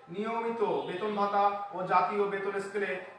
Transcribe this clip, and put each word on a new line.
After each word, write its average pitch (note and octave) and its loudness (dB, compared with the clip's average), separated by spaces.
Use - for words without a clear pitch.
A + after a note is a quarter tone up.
নিয়মিত A3+ -2
বেতন F#3 0
ভাতা G3+ 2
ও F3+ -4
জাতীয় G3+ 4
বেতন G3 -2
স্কেলে G3 -2